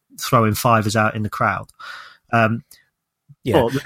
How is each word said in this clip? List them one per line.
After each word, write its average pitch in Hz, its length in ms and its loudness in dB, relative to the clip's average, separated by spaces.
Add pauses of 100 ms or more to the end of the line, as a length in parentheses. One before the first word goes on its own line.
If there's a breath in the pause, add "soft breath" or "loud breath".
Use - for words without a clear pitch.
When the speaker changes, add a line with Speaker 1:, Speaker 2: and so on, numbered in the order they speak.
(200)
Speaker 1:
throwing 110 360 2
fivers 110 400 2
out 110 180 2
in 110 80 -6
the 104 80 -6
crowd. 98 380 -4 (640 loud breath)
Um, 117 300 2 (800 soft breath)
Speaker 2:
Yeah. 120 280 2
Speaker 1:
but 131 140 -4